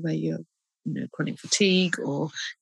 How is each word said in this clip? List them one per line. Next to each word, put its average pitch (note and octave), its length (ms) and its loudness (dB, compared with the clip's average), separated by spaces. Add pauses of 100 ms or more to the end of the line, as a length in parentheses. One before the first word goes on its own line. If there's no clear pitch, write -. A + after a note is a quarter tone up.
where D#3+ 120 -2
you're, D#3+ 260 -2 (460)
you D#3 80 -2
know, C3 180 -4
chronic - 280 -4
fatigue F#3 600 4
or, D3 300 -2 (320)